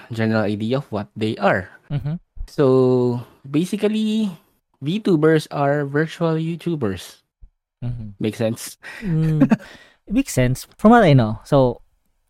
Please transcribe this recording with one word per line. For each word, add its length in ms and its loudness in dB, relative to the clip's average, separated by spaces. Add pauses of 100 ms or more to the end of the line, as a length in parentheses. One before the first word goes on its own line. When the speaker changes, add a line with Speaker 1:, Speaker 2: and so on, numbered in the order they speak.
Speaker 1:
general 400 -2
idea 300 -4
of 100 -10
what 280 -8
they 200 -4
are. 320 -2 (220)
Speaker 2:
Mm-hmm. 260 -6 (300)
Speaker 1:
So, 720 2 (240)
basically, 880 -2 (480)
VTubers 680 0
are 340 -2
virtual 560 -2
YouTubers. 800 -6 (640)
Speaker 2:
Mm-hmm. 360 -10
Speaker 1:
Make 160 -4
sense? 420 -6 (240)
Speaker 2:
Mm, 400 0 (100)
Speaker 1:
<laughs> 560 -6
Speaker 2:
it 60 -8
makes 180 -2
sense. 340 0 (120)
From 140 8
what 120 8
I 80 8
know, 320 4
so, 380 2 (480)